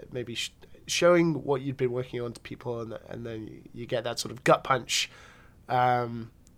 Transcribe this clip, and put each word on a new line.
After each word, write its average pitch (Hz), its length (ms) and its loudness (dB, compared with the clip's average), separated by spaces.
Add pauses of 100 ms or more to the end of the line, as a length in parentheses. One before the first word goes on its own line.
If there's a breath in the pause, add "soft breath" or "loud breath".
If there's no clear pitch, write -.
(120)
maybe 120 240 -8
sh-, - 160 -6 (340)
showing 170 580 6
what 135 180 0
you'd 139 140 -4
been 127 160 2
working 123 300 -4
on 120 120 -6
to - 80 -16
people, 117 400 -8
and, 110 180 -10 (100)
and 117 160 -10
then 110 220 -8
you, - 140 -16 (120)
you 117 140 -10
get 120 160 -2
that 117 160 -4
sort - 120 -8
of 117 120 -10
gut - 200 6
punch, - 460 0 (600 soft breath)
um, 120 600 2 (280)